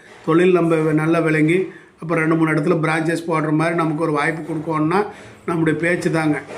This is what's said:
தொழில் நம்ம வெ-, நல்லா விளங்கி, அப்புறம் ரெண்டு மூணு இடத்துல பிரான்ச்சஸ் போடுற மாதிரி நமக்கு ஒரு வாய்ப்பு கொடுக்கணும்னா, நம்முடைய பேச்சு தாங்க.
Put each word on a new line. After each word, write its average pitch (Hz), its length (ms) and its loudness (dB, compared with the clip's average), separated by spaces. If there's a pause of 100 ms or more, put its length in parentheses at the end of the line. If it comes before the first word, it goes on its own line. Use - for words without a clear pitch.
(260)
தொழில் 175 260 4
நம்ம 170 240 4
வெ-, 156 180 2
நல்லா 160 260 2
விளங்கி, 160 480 2 (320)
அப்புறம் 160 300 -2
ரெண்டு 165 60 2
மூணு 160 160 2
இடத்துல 156 380 0
பிரான்ச்சஸ் 160 380 -2
போடுற 156 240 -2
மாதிரி 160 240 0
நமக்கு 160 280 0
ஒரு 156 80 0
வாய்ப்பு 156 420 -2
கொடுக்கணும்னா, 160 540 -2 (380)
நம்முடைய 160 340 0
பேச்சு 175 320 0
தாங்க. 151 300 0 (160)